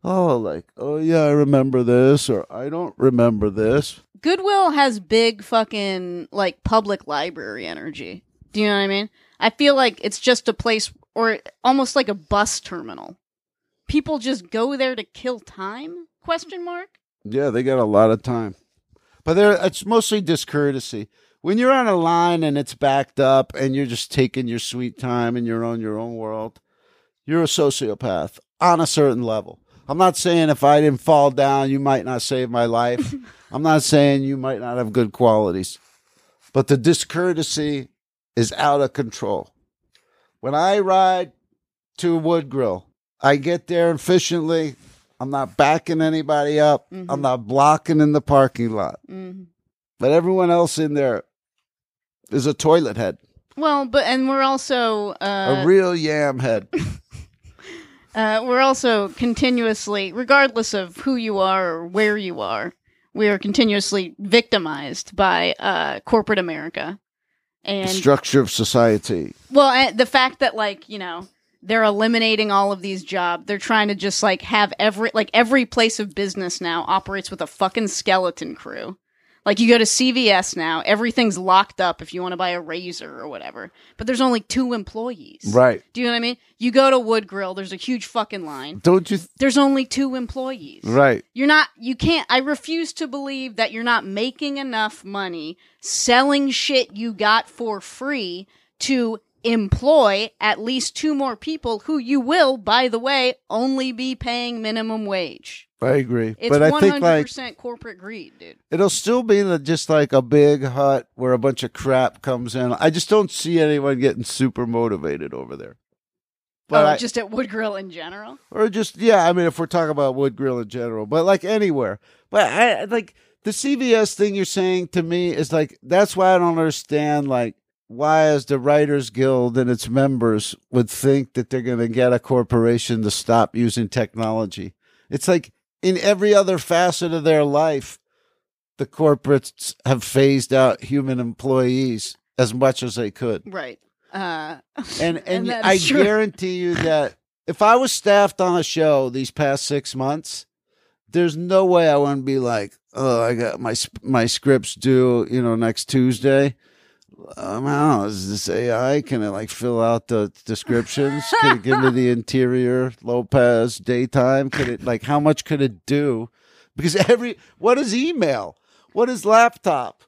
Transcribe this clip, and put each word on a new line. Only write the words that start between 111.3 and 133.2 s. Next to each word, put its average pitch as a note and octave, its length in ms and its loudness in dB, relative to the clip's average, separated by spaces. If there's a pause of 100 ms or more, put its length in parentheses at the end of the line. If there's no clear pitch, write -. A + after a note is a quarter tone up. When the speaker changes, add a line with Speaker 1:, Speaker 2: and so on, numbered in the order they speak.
Speaker 1:
a B2 60 2
bunch B2+ 240 -2
of A#2+ 100 -8
crap C3 480 0
comes B2 340 -6
in. B2 180 -2
I D#3+ 180 2
just D#3+ 180 -4
don't G#3 220 2
see E3+ 280 -2
anyone C#3+ 400 2
getting B2 240 0
super B2 440 -2
motivated D#2+ 640 -2
over B1 220 -12
there. - 220 -18 (920)
But D3+ 160 4
Speaker 2:
Oh, D3+ 40 4
Speaker 1:
I D3+ 80 2
Speaker 2:
just A#3+ 200 -6
at G#3+ 140 -8
Wood A3+ 180 -6
Grill G#3+ 260 -6
in G3 140 -12
general? F#3+ 480 -16 (140)
Speaker 1:
Or A3 180 0
just, G#3 280 -6
yeah, G3 300 6
I F3 60 4
mean, F3 140 2
if D#3 100 -2
we're E3 80 -2
talking E3 240 0
about C#3+ 240 0
Wood C3+ 220 -2
Grill C3 240 -2
in A2 100 -8
general, A2+ 380 -8
but, D#3+ 180 2
like, F#3+ 180 6
anywhere. E3+ 560 0 (300)
But G#3 220 4
I, F#3 320 2
like, G#3+ 320 -6 (280)
the G#3 80 -4
C C#4 220 -2
V B3 220 2
S A3 180 2
thing G3+ 220 0
you're F#3+ 100 0
saying F#3 440 -2
to - 120 -2
me E3+ 300 -2
is, C#3+ 200 -4
like, D#3 300 -2
that's F3+ 340 2
why F#3 200 4
I - 20 4
don't E3+ 220 2
understand, D3 680 -2
like, B2 280 -2 (320)
why D3+ 380 2
as D3 200 2
the C#3 140 0
Writers C#3+ 500 2
Guild B2 480 0
and B2+ 100 2
its A#2+ 220 -2
members A#2 640 0 (140)
would A#2+ 220 0
think C#3 420 0
that A#2+ 160 -6
they're B2+ 140 -4
gonna A#2 240 -2
get B2 260 2
a A#2+ 60 2
corporation A#2 800 0
to G#2 80 0
stop - 460 0